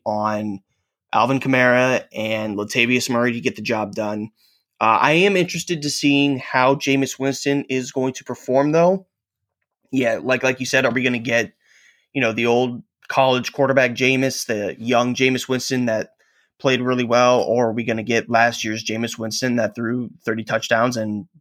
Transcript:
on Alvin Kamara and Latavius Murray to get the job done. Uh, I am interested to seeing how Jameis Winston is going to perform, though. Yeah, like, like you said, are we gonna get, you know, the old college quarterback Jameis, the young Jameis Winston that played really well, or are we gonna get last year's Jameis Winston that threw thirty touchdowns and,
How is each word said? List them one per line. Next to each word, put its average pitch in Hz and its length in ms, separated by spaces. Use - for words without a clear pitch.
on 107 560
Alvin 123 300
Kamara 127 720
and 110 440
Latavius 120 520
Murray 120 240
to 117 80
get 120 160
the 110 40
job 107 320
done. 107 360
Uh, 110 220
I 139 120
am 190 220
interested 170 460
to 147 80
seeing 143 480
how 131 380
Jameis 135 440
Winston 135 500
is 131 220
going 131 220
to - 100
perform, 131 480
though. 180 360
Yeah, 117 300
like, 123 220
like 127 160
you 127 60
said, 131 200
are 123 60
we 127 120
gonna 123 160
get, 117 340
you 139 80
know, 113 140
the 117 140
old 120 360
college 131 460
quarterback 131 380
Jameis, 131 540
the 104 320
young 120 380
Jameis 127 320
Winston 127 380
that 110 240
played 131 220
really 123 240
well, 123 360
or 117 280
are 110 40
we 113 120
gonna 113 180
get 117 260
last 117 360
year's 110 180
Jameis 113 340
Winston 113 380
that 110 180
threw 117 360
thirty 113 180
touchdowns 117 540
and, 107 300